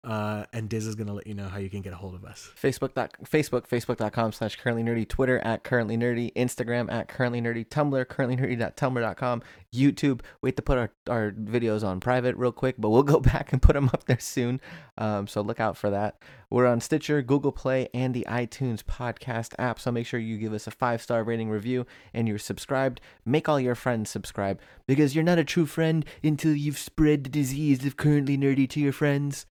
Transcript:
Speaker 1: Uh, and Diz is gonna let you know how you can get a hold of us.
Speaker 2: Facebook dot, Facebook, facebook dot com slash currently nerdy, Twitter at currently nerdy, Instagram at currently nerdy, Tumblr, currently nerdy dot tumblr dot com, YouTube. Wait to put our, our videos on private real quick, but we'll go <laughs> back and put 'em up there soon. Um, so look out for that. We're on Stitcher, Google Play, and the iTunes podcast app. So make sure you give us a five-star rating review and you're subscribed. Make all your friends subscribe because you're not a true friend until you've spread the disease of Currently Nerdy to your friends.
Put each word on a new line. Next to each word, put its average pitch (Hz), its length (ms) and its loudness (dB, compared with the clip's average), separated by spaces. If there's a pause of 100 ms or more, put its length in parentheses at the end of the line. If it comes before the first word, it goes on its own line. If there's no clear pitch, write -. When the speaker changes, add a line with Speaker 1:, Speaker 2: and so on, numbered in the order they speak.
Speaker 1:
Uh, 107 480 -4
and 110 160 -6
Diz 110 180 -4
is 110 100 -6
gonna 104 180 -6
let 101 120 -10
you 107 60 -10
know 101 160 -8
how 92 80 -8
you 98 140 -6
can 101 100 -6
get 92 140 -10
a - 20 -12
hold 92 180 -12
of 92 120 -14
us. - 240 -18 (100)
Speaker 2:
Facebook 135 320 -2
dot, - 220 -4 (100)
Facebook, 143 420 0
facebook 120 300 -2
dot 107 160 -2
com 113 200 0
slash - 240 -4
currently 117 260 -2
nerdy, 117 260 0
Twitter 127 300 2
at - 260 -2
currently 117 320 0
nerdy, 120 380 0
Instagram 120 580 -2
at 113 160 -4
currently 120 320 -2
nerdy, 117 260 -4
Tumblr, 139 420 0
currently 127 280 0
nerdy 127 220 0
dot 110 180 -2
tumblr 127 240 0
dot 110 160 -2
com, 120 260 -2 (320)
YouTube. 135 460 4 (220)
Wait 127 140 0
to 117 60 -6
put 139 140 2
our, 117 140 0 (180)
our 110 220 0
videos 107 520 -2
on 92 180 -2
private 123 360 0
real 123 160 0
quick, 131 260 -2
but 107 120 0
we'll 117 120 6
go 143 180 4
<laughs> 143 120 6
back - 180 -4
and 127 120 2
put - 140 8
'em 139 180 2
up - 100 -6
there 123 140 2
soon. 123 420 -2 (380)
Um, 107 280 -2
so 104 140 -4
look 107 200 -4
out 107 180 0
for 104 100 -2
that. 101 280 0 (340)
We're 123 160 4
on 123 160 4
Stitcher, 151 400 0
Google 135 300 2
Play, 131 420 -2
and 127 180 0
the 120 160 -4
iTunes 120 540 -4
podcast 117 760 -6
app. 120 220 -2
So 131 100 -2
make 117 160 -2
sure 123 140 -4
you 113 160 -4
give 107 160 -4
us 107 140 -6
a 110 40 -8
five-star 117 540 -2
rating 113 240 -2
review 120 380 -2 (260)
and 117 160 0
you're 104 100 0
subscribed. 135 640 -2 (240)
Make 151 240 2
all 151 100 4
your 123 160 2
friends 117 360 -2
subscribe 98 500 -4 (260)
because 135 280 4
you're 160 100 2
not 175 140 4
a 165 60 2
true 165 200 2
friend 160 400 2 (180)
until 156 320 2
you've 147 220 -2
spread 151 480 2
the 131 60 -10
disease 139 560 2
of 135 100 -2
Currently 147 400 4
Nerdy 135 320 4
to 151 120 -4
your 143 120 2
friends. 143 600 0